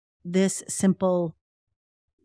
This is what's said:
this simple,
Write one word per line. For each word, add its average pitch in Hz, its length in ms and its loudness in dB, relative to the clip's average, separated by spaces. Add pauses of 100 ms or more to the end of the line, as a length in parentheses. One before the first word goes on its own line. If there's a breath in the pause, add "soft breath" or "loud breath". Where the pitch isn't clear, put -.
(240)
this 185 460 0
simple, 180 680 0 (880)